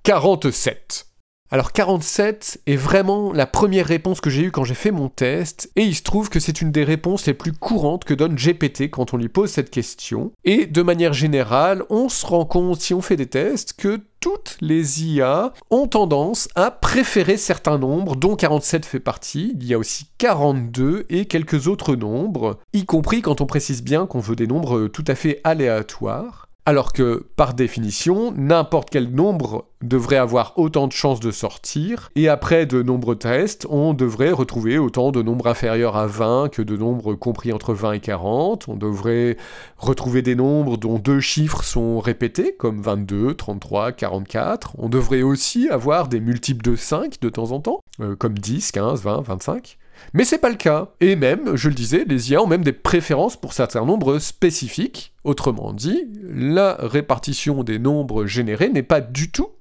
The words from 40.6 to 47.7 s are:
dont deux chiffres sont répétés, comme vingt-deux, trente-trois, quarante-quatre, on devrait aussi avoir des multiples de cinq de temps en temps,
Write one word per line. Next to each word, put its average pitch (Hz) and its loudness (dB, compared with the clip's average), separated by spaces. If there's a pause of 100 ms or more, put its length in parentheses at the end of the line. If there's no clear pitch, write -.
dont 110 -2
deux 139 2
chiffres 156 0
sont 117 0
répétés, 120 -2
comme 107 -4
vingt-deux, 101 -2
trente-trois, 104 -4
quarante-quatre, 104 -6
on 117 -6
devrait 131 2
aussi 139 0
avoir 147 0
des 120 -2
multiples 120 -2
de 120 4
cinq 214 -4
de 117 -2
temps 113 -4
en 143 -4
temps, 320 -4 (200)